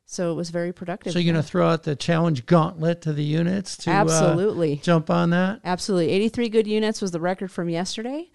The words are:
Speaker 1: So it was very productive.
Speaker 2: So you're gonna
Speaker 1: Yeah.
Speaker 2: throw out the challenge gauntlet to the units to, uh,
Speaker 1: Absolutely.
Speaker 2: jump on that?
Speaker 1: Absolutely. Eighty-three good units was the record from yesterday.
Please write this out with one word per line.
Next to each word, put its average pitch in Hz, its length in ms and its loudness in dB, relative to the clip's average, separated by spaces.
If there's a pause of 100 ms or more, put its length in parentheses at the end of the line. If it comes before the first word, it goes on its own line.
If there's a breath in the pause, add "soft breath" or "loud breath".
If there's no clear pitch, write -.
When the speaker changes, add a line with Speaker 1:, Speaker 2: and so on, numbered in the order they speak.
Speaker 1:
So 175 240 -4
it 165 40 -4
was 170 160 -6
very 170 220 -4
productive. 180 400 -8
Speaker 2:
So 175 60 0
you're 170 140 2
gonna 160 100 2
Speaker 1:
Yeah. - 80 -4
Speaker 2:
throw 170 180 2
out 165 160 0
the 147 120 -2
challenge 165 500 0
gauntlet 170 560 2
to 156 100 -4
the 147 120 -2
units 170 540 -2
to, - 120 -4
uh, 175 40 2
Speaker 1:
Absolutely. 160 840 2
Speaker 2:
jump 160 340 2
on 170 200 2
that? 185 340 0
Speaker 1:
Absolutely. 175 480 0
Eighty-three 226 380 0
good 220 180 2
units 214 340 0
was 196 80 -4
the 170 100 -4
record 185 300 -4
from 170 180 -4
yesterday. 226 680 -6